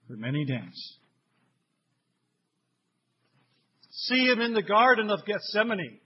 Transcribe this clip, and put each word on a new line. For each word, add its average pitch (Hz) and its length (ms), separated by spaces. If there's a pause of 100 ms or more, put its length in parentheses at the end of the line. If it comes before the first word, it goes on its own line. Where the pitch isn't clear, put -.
for 120 100
many 131 280
days. 113 540 (3000)
See 254 400
him 233 120
in 233 100
the 214 100
Garden 220 480
of 190 140
Gethsemane 208 800